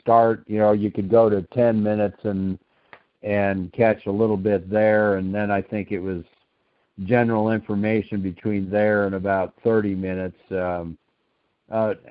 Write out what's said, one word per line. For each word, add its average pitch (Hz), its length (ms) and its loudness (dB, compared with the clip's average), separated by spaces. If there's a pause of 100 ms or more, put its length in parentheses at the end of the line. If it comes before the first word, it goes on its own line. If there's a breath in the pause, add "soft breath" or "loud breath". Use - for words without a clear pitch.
start, 117 460 4
you 107 100 -4
know, 107 140 4
you 104 180 0
could 98 200 -4
go 113 200 6
to 98 140 0 (100)
ten 117 300 2
minutes 107 420 -2
and, 95 320 -4 (640 soft breath)
and 98 500 -2
catch 110 360 0
a 98 40 -2
little 107 240 0
bit 95 360 -2
there, 107 460 2
and 95 160 -4
then 104 180 -4
I 98 100 0
think 104 300 -8
it 98 80 -4
was 90 260 -8 (760)
general 113 480 0
information 107 680 -2
between 95 500 -4
there 104 340 2
and 95 80 -2
about 95 400 -2 (100)
thirty 107 300 2
minutes. 92 460 -6 (120)
Um, 87 460 -6 (720)
uh, 110 240 -2 (180)